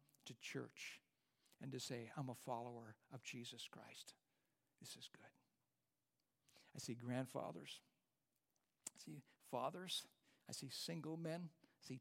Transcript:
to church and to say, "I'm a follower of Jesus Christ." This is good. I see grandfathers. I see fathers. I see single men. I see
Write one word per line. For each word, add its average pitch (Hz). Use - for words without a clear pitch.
to -
church -
and 135
to 127
say, 117
"I'm 131
a 120
follower 117
of 123
Jesus 120
Christ." -
This -
is -
good. -
I 139
see 117
grandfathers. 127
I -
see 151
fathers. 160
I 139
see 139
single 160
men. 165
I -
see -